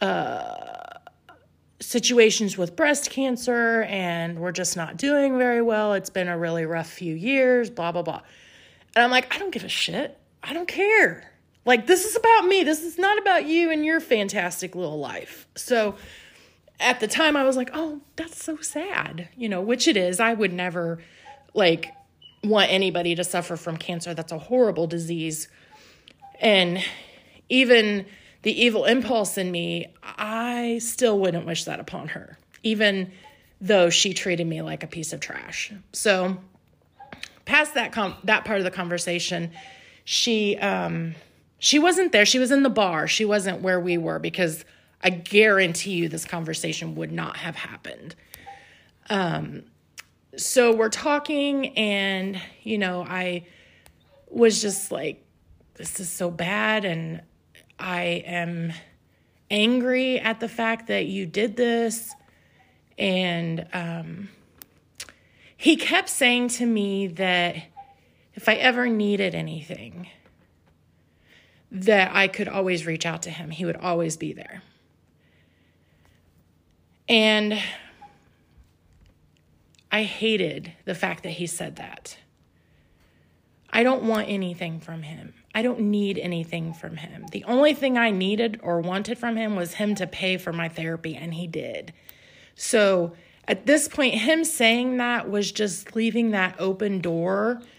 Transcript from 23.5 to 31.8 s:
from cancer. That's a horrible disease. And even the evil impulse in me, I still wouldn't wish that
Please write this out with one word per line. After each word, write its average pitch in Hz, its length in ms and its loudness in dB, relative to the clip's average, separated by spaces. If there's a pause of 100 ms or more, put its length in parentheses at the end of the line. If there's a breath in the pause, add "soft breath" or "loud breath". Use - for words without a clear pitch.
from 165 220 -8
cancer. 175 340 -8
That's 165 180 -8
a 160 80 -8
horrible 208 480 2
disease. 165 640 -6 (920 loud breath)
And 185 440 4 (640 loud breath)
even 226 560 4 (380 loud breath)
the 214 100 0 (100)
evil 214 220 4
impulse 226 540 2
in 180 120 -2
me, 170 520 -4
I 233 800 -4
still 226 360 2
wouldn't 175 280 0
wish 165 180 -4
that - 160 -8